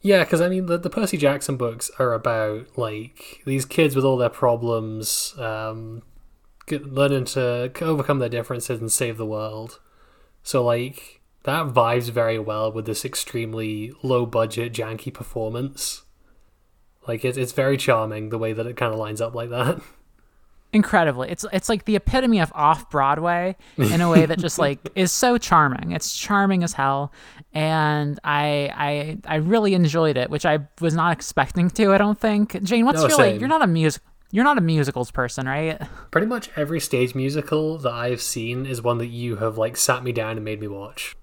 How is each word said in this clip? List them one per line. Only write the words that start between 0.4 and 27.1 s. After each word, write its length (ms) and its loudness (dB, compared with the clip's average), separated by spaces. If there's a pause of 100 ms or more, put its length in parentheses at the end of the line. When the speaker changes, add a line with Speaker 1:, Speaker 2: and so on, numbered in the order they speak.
Speaker 1:
I 80 2
mean, 160 -2
the, 120 0
the 120 -4
Percy 280 -2
Jackson 400 2
books 320 -4 (100)
are 140 2
about, 640 -2
like, 680 -8
these 200 0
kids 300 2
with 80 2
all 140 4
their 120 2
problems, 1080 -2
um, 640 -8 (680)
g-, 120 -6
learning 460 0
to 520 -2
c-, 80 -4
overcome 340 0
their 100 0
differences 520 -6
and 100 -4
save 260 -2
the 80 -6
world. 540 -8 (640)
So, 220 0
like, 560 -2 (220)
that 240 -2
vibes 420 2
very 300 0
well 340 -2
with 120 -6
this 200 -4
extremely 880 -6 (100)
low 220 2
budget, 480 -2
janky 400 -8
performance. 920 -8 (1040)
Like, 160 -6
it's, 140 -2
it's 160 -4
very 240 2
charming 520 0
the 80 -4
way 160 -2
that 140 -4
it 80 -10
kinda 220 -2
lines 240 -6
up 120 -4
like 180 -8
that. 340 0
<laughs> 60 -20 (840)
Speaker 2:
Incredibly. 560 4
It's, 220 -8
it's 160 -2
like 160 0
the 140 0
epitome 420 2
of 160 2
off-Broadway 1000 2 (200)
in 220 2
a 100 4
way 160 8
that 140 -2
just, 180 -4
like, 220 0 (120)
Speaker 1:
<laughs> 40 -10
Speaker 2:
is 160 2
so 260 4
charming. 540 4
It's 240 -4
charming 480 2
as 80 -2
hell. 400 -2 (400)